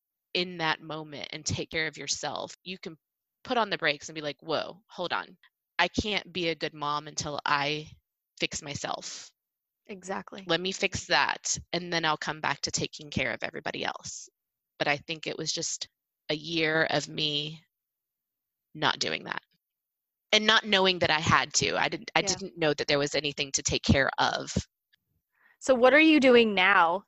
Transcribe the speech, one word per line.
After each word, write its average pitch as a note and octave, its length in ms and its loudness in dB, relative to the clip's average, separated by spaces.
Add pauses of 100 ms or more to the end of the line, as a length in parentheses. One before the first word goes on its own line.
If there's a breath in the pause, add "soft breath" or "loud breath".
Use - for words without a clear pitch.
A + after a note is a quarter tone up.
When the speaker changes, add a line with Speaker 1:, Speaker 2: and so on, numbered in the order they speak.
(340)
Speaker 1:
in F3+ 240 -2
that D#3+ 220 -2
moment D#3 520 -12
and D#3 120 -12
take - 260 -6
care D#3+ 160 -2
of D3+ 120 -10
yourself. C#3+ 680 -6
You F#3+ 140 -12
can E3 180 -14 (480)
put B3+ 140 -2
on G#3 120 0
the E3 80 -4
brakes D3 300 -2
and D#3 60 -14
be D#3+ 80 -10
like, D3 200 -10
"Whoa, D#3+ 460 -4
hold F3 240 -6
on. G#2 240 -6 (420 soft breath)
I F3+ 100 4
can't G3 440 -4
be E3+ 160 -4
a E3 60 -2
good D#3 200 -8
mom D3 340 -4
until D3 360 -8
I D3 460 -2 (480)
fix - 240 -4
myself. - 680 -10 (560)
Speaker 2:
Exactly. F#3+ 600 -12
Speaker 1:
Let E3+ 140 0
me F#3 120 -6
fix - 340 -4
that, - 520 0 (140)
and F3 200 -6
then E3 120 -2
I'll D#3 120 0
come D#3 240 -8
back C#3+ 220 -2
to D#3+ 80 -8
taking D#3 400 -8
care C3 220 -2
of - 100 -8
everybody - 420 -6
else." - 440 -10 (500)
But D#3+ 100 4
I D3 80 4
think D#3 300 -8
it D3+ 120 -6
was D#3+ 140 -4
just - 360 -6 (400)
a D#3 60 0
year D#3+ 560 0
of F3+ 180 0
me D#3 560 -6 (1120)
not D3+ 240 0
doing D#2+ 260 -4
that - 180 -6 (880)
and G#3+ 140 4
not A3 180 6
knowing F#3+ 360 4
that E3 100 2
I D#3 100 2
had D3+ 340 2
to. F2 220 0
I F2+ 120 2
didn't, E3 260 -10
I D#3+ 60 4
Speaker 2:
Yeah. - 20 0
Speaker 1:
didn't F#3 360 -6
know D3+ 160 2
that D3 140 -4
there D3 100 4
was C#3+ 160 -2
anything C#3+ 380 -4
to D3 100 -2
take - 200 -2
care C3+ 360 4
of. C3+ 360 -2 (1040)
Speaker 2:
So - 160 4
what B3 200 6
are D4+ 60 10
you D#4 200 8
doing A#3 340 8
now, F#3 540 6